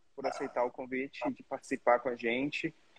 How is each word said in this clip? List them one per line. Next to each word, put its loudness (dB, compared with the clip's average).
por -6
aceitar 0
o 0
convite -6
de -12
participar 2
com -4
a -2
gente. 0